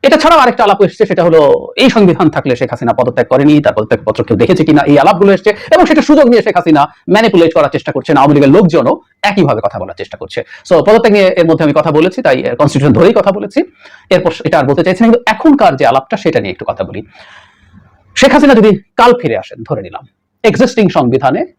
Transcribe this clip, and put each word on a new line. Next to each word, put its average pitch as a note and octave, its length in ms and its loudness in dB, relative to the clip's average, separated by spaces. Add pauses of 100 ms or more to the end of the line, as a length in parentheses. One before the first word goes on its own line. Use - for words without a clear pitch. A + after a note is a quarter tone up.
এটা C#4 140 2
ছাড়াও D#4 220 2
আরেকটা B3 260 0
আলাপ G3+ 180 0
এসছে, G3+ 240 -2
সেটা F3+ 180 -2
হলো D#3+ 520 2
এই B3+ 140 2
সংবিধান F3+ 400 2
থাকলে C3 260 -4
শেখ B2+ 140 -6
হাসিনা A#2 240 -4
পদত্যাগ A#2+ 320 -2
করেনি, D3 340 2
তার G#2+ 140 -2
পদত্যাগপত্র A2 500 -4
কেউ A2 120 -2
দেখেছে D#3 280 0
কিনা, D3+ 180 2
এই C#3+ 160 2
আলাপগুলো F#3+ 340 2
এসছে G#3 180 0 (200)
এবং E4 160 4
সেটা D#4 160 0
সুযোগ D4 240 2
নিয়ে A#3 160 2
শেখ G#3 140 -2
হাসিনা D#3 300 2 (240)
ম্যানিপুলেট E3+ 440 2
করার D3 140 2
চেষ্টা C#3+ 240 -8
করছেন, C#3+ 240 -4
আওয়ামী C#3+ 180 2
লীগের C#3 140 2
লোকজনও D#3+ 520 0 (220)
একইভাবে E3+ 420 -2
কথা G2+ 140 -6
বলার F#2 200 -10
চেষ্টা - 180 -14
করছে। - 280 -10 (240)
So D#3+ 160 2
পদত্যাগ G#3+ 280 2
নিয়ে G3+ 160 2
এর F3+ 180 0
মধ্যে D#3+ 180 0
আমি C#3+ 80 0
কথা D#3 180 0
বলেছি, E3 320 -2
তাই C3 200 0
কনস্টিটিউশন C3+ 500 -2
ধরেই A3 200 2
কথা G3+ 200 0
বলেছি, G#3 300 -4 (480)
এরপর F3+ 200 0 (140)
এটা E3 140 0
আর C#3 60 0
বলতে C#3+ 200 0
চাইছি F#3 180 -2
না। A#3 40 4
কিন্তু A#3 200 2
এখনকার G#3+ 500 0
যে C3+ 100 0
আলাপটা, C3 300 -2
সেটা C#3 240 -4
নিয়ে G2 120 -10
একটু - 120 -14
কথা - 200 -8
বলি। G2 180 -12 (1120)
শেখ C4 160 2
হাসিনা C#4 220 4
যদি G#3+ 220 4 (200)
কাল A#3+ 160 4 (100)
ফিরে A#2 140 -4
আসেন, - 220 -12 (120)
ধরে A2+ 120 -6
নিলাম - 240 -18 (380)
এক্সিস্টিং A3 440 0
সংবিধানে C3+ 580 -2 (120)